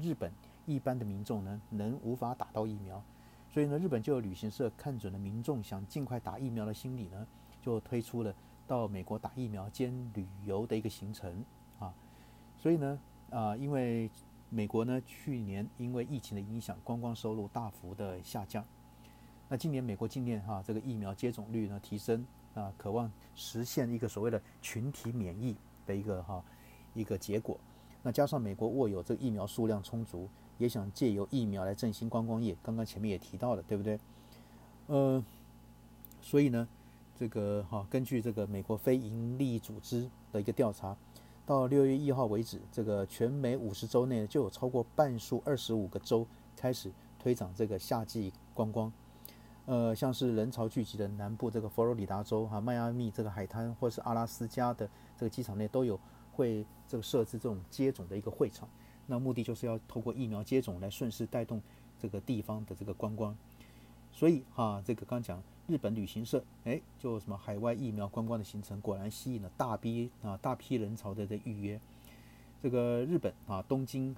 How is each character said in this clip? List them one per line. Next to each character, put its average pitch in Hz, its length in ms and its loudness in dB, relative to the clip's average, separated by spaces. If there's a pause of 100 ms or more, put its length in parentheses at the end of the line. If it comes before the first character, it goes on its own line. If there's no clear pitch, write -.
日 165 140 0
本 87 160 -4 (340)
一 143 140 0
般 127 180 0
的 120 80 -2
民 101 180 -4
众 107 200 -2
呢， 101 260 -6
能 107 320 0
无 117 140 0
法 123 180 -2
打 - 180 -4
到 110 140 0
疫 107 140 -4
苗， 95 220 -10 (520)
所 151 80 4
以 147 60 4
呢， 143 100 2
日 180 100 2
本 123 140 2
就 143 120 2
有 131 60 2
旅 101 140 -2
行 107 160 -4
社 120 260 0
看 135 220 -4
准 101 160 -6
了 98 60 -4
民 101 240 -2
众 131 200 0
想 98 220 -6
尽 143 180 -4
快 123 160 -2
打 98 200 -6
疫 135 100 -2
苗 113 160 0
的 110 80 -2
心 127 240 -6
理 117 120 -4
呢， 98 180 -10 (340)
就 117 200 2
推 120 200 -2
出 117 220 -2
了 104 100 0 (320)
到 120 220 2
美 98 160 -4
国 107 160 -4
打 - 160 -6
疫 127 120 -2
苗 104 220 -4
兼 123 240 0 (220)
旅 101 100 -2 (180)
游 101 220 0
的 117 100 0
一 110 60 2
个 110 80 0
行 101 240 -6
程 98 320 -8 (320)
啊。 - 160 -6 (640)
所 160 140 4
以 170 60 6
呢， 139 220 0 (300)
啊， 110 260 0
因 139 140 -2
为 120 400 2 (400)
美 110 180 0
国 113 160 4
呢， 127 220 2
去 - 340 -6
年 101 380 -2
因 123 160 -4
为 123 120 0
疫 135 140 -4
情 - 160 -8
的 101 60 -4
影 107 180 -6
响， 107 240 -6
观 117 160 -4
光 117 160 -2
收 110 200 -2
入 104 140 -2
大 117 200 -4
幅 92 240 -10
的 98 300 -6
下 - 200 -6
降。 107 220 -6 (840)
那 139 80 -2
今 160 160 0
年 131 120 0
美 113 120 -2
国 113 120 0
境 127 180 -2
内 117 140 0
哈， 98 260 -4
这 113 80 -2
个 110 60 0
疫 120 160 -2
苗 101 180 -2
接 120 180 0
种 113 220 -6
率 110 140 2
呢 101 120 -4
提 - 160 -8
升 117 300 2 (300)
啊， 98 200 -4
渴 - 160 -4
望 113 200 0 (240)
实 - 280 -6
现 123 280 0
一 120 80 0
个 113 80 0
所 104 160 -2
谓 117 80 2
的 107 100 2 (220)
群 120 280 -2
体 117 200 -6
免 101 280 -2
疫 117 160 -2 (300)
的 98 100 0
一 101 60 0
个 98 220 -2
哈， 92 200 -6 (520)
一 - 80 0
个 110 120 0
结 104 240 0
果。 - 200 -4 (420)
那 123 100 0
加 143 140 6
上 139 160 0
美 101 140 -2
国 110 120 0
握 120 220 4
有 95 140 0
这 117 120 0
个 - 60 -2
疫 131 80 2
苗 101 160 0
数 110 220 2
量 104 160 4
充 113 200 -4
足， 92 240 -8 (300)
也 120 100 4
想 101 240 -2
借 123 200 4
由 98 200 2
疫 127 140 4
苗 98 180 0
来 95 100 0
振 110 180 2
兴 113 180 -2
观 113 160 2
光 113 160 2
业。 107 200 2
刚 110 140 -2
刚 113 100 0
前 - 160 -6
面 107 80 2
也 95 80 0
提 - 200 -10
到 120 180 2
了， 95 80 -2
对 104 140 0
不 101 60 0
对？ 107 140 2 (880)
呃， 135 360 6 (1000)
所 143 200 6
以 143 80 10
呢， 117 180 4 (480)
这 120 140 0
个 104 400 2
哈， 101 200 -2
根 131 140 4
据 120 180 2
这 113 120 2
个 104 120 2
美 98 160 0
国 110 140 0
非 131 220 6
营 117 400 -2
利 131 200 2
组 107 220 -8
织 120 300 0 (220)
的 107 100 2
一 - 20 2
个 117 80 0
调 110 220 4
查， 98 220 -6 (500)
到 135 220 4
六 139 180 8
月 135 120 6
一 143 140 2
号 131 140 4
为 107 180 2
止， - 160 -8 (120)
这 117 120 0
个 101 220 2
全 117 260 2
美 135 240 2
五 117 180 -2
十 113 140 -6
州 120 180 6
内 117 220 2
就 143 160 4
有 101 60 0
超 - 180 -2
过 127 160 2 (120)
半 135 220 6
数， 117 280 -2
二 147 100 2
十 - 180 -2
五 107 140 2
个 90 120 -4
州 113 280 4 (300)
开 127 160 2
始 98 180 -8 (280)
推 123 140 4
展 101 220 -4
这 113 100 2
个 101 140 0
夏 120 240 0
季 104 300 -4 (200)
观 110 160 0
光。 110 220 0 (760)
呃， 117 300 4
像 131 180 2
是 123 220 2
人 110 160 2
潮 113 160 0
聚 113 160 0
集 - 140 -8
的 104 100 0
南 101 260 -2
部 117 160 0
这 110 120 0
个 104 80 -2
佛 113 160 6
罗 120 80 6
里 107 120 0
达 98 160 0
州 110 260 2
哈， 107 120 -2
迈 120 160 2
阿 117 160 2
密 120 180 0
这 113 140 0
个 107 80 -2
海 95 160 -2
滩， 113 280 -2
或 123 140 2
是 - 120 -6
阿 117 120 0
拉 117 120 2
斯 117 200 -4
加 123 280 2
的 104 160 -4 (280)
这 123 80 0
个 110 40 2
机 127 120 -4
场 101 160 -4
内 107 120 2
都 131 160 4
有 104 120 2 (360)
会 110 320 2 (200)
这 - 120 -4
个 113 40 -2
设 117 220 4
置 113 160 -4
这 127 80 0
种 107 100 0 (120)
接 135 200 2
种 101 200 -2
的 95 80 -4
一 - 20 -2
个 107 100 -4
会 120 200 2
场。 - 180 -14 (380)
那 127 120 -2
目 131 160 0
的 120 80 -2
就 113 140 -2
是 117 100 -6
要 113 220 0
透 - 140 -4
过 113 120 -2
疫 131 140 -2
苗 107 160 -2
接 131 180 4
种 90 200 -2
来 98 80 -2
顺 117 200 -2
势 113 160 -2
带 117 200 -2
动 110 160 -2 (360)
这 117 120 -4
个 101 100 -4
地 107 220 0
方 110 240 -4
的 - 100 -8
这 - 80 -8
个 98 100 -4
观 107 220 -2
光。 107 180 0 (800)
所 - 160 4
以 151 160 6 (100)
哈， 104 320 2
这 123 80 2
个 113 120 -6
刚 123 180 -2
讲 92 180 -6 (240)
日 165 120 2
本 110 180 0
旅 104 100 0
行 110 200 -4
社， 127 180 2 (220)
哎， 139 160 0 (180)
就 117 200 -2
什 95 100 -10
么 101 80 -4
海 101 200 -6
外 117 160 2
疫 117 160 -2
苗 104 160 -2
观 113 200 -2
光 117 120 0
的 107 60 -2
行 104 180 -8
程， 98 200 -8
果 101 160 0
然 98 120 -4
吸 127 240 -4
引 113 80 -4
了 92 140 -6
大 117 220 0
批， 117 340 -2 (100)
啊， 101 200 -4
大 131 140 0
批 - 200 -2
人 110 180 0
潮 104 200 -6
的 101 120 -2
这 104 200 -2
预 107 160 -4
约。 101 180 -2 (800)
这 135 80 2
个 120 360 4
日 165 120 4
本 101 160 0 (140)
啊， 98 160 -2
东 135 220 2
京 131 320 -2